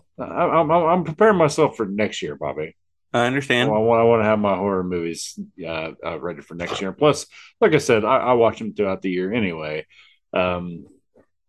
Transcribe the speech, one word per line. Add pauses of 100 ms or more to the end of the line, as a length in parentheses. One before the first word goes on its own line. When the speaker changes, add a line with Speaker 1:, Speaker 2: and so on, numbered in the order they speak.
(200)
Speaker 1:
I,
I'm,
I'm,
I'm
preparing
myself
for
next
year,
Bobby. (380)
Speaker 2:
I
understand.
Speaker 1:
I
wa-,
I
wanna
have
my
horror
movies, (260)
uh, (140)
uh,
ready
for
next
year.
Plus, (340)
like
I
said,
I,
I
watch
them
throughout
the
year
anyway. (480)
Um, (640)